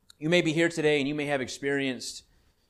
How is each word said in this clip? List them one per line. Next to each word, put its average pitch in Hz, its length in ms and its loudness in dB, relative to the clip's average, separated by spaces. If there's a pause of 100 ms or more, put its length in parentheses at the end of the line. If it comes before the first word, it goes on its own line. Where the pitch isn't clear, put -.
(180)
you 151 100 -4
may 175 140 4
be 165 100 0
here 165 160 4
today 151 300 2
and 135 80 0
you 147 80 -2
may 147 120 -4
have 143 140 0
experienced, 135 840 -4 (460)